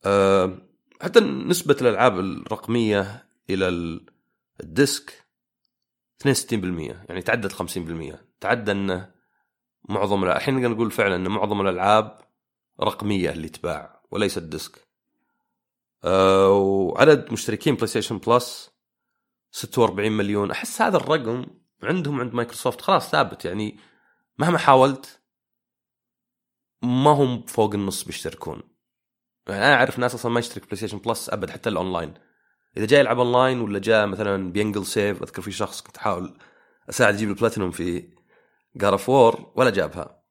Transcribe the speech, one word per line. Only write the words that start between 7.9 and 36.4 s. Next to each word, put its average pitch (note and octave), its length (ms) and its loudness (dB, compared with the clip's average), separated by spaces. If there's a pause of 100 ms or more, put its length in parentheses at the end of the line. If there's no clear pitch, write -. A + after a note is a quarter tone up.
تعدى G#2+ 320 -2
إنه G2 400 -4 (760)
معظم G2+ 360 0
الأ-، E2+ 100 2
الحين C3 200 -2
نقدر B2 140 0
نقول A2 220 -2
فعلا G2+ 240 0
إن F2+ 120 -2
معظم G2+ 340 -2
الألعاب G2 560 2 (640)
رقمية G2+ 480 -2
اللي D#2+ 200 -10
تباع D2+ 520 -10 (100)
وليس G2 260 -2
الديسك. D#2+ 500 -12 (1160)
أه، F#2+ 480 6
وعدد G2 840 4
مشتركين A2 420 -2
بلاي A2 120 -4
ستيشن G#2+ 300 -4
Plus - 540 0 (800)
ستة - 300 -2
وأربعين G#2 300 2
مليون. G2+ 400 0
أحس - 300 -6
هذا G3+ 160 2
الرقم B2+ 480 -2 (380)
عندهم D3 360 -4
عند A#2+ 140 -6
مايكروسوفت A#2+ 480 -4
خلاص - 300 0
ثابت، C3 340 -2
يعني، G#2 340 -6 (580)
مهما E3 200 0
حاولت C3+ 640 4 (1600)
ما B2+ 300 4
هم C3 340 2
فوق G#2 280 0
النص G2 300 -4
بيشتركون. - 600 -12 (840)
يعني، G2 180 -2
أنا C#3+ 80 6
أعرف B2 260 2
ناس B2 160 -2
أصلا A#2 160 -4
ما A#2+ 80 0
يشترك A#2 240 -8
بلاي - 140 -10
ستيشن G#2 200 -8
Plus A2 320 -6
أبد، F#2+ 200 -6
حتى - 200 -6
الأونلاين. F2+ 440 -4 (640)
إذا A2 80 -2
جاي C3+ 140 6
يلعب B2 200 2
أونلاين B2 420 2
ولا G2+ 180 -4
جاء G#2+ 280 2
مثلا F#2+ 440 -4
بينجل G2+ 340 -2
سيف، G2+ 380 -2
أذكر - 180 -14
في G2+ 100 -10
شخص G2 300 -8
كنت - 160 -20
أحاول F#2 400 -6 (520)